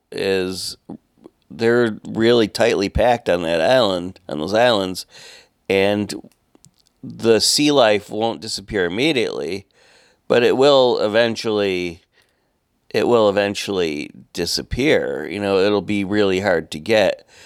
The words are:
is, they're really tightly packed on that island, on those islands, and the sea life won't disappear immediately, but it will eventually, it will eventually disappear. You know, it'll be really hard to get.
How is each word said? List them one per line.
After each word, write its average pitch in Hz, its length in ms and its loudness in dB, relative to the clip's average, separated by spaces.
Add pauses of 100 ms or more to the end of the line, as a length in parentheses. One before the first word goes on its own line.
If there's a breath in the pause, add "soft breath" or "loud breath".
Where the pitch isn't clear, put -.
(120)
is, 95 640 -4 (760)
they're 113 480 0 (100)
really 113 400 4
tightly 98 420 0
packed 117 400 0
on 90 140 0
that 82 180 0
island, 95 580 0 (100)
on 73 100 -6
those 85 140 -4
islands, 107 520 0 (640 loud breath)
and 98 440 0 (880)
the 113 380 2
sea 147 320 2
life 107 380 4
won't 107 320 -4
disappear 101 440 -6
immediately, 101 800 -4 (640 soft breath)
but 120 160 2
it 107 140 2
will 131 420 4
eventually, 104 1040 -2 (880)
it - 160 0
will 113 220 4
eventually 95 840 -2 (200)
disappear. 78 960 -2
You 92 120 -8
know, 98 180 0
it'll 101 240 2
be 101 220 -4
really 98 380 0
hard 87 300 -2
to 78 80 -12
get. 95 480 0 (180 loud breath)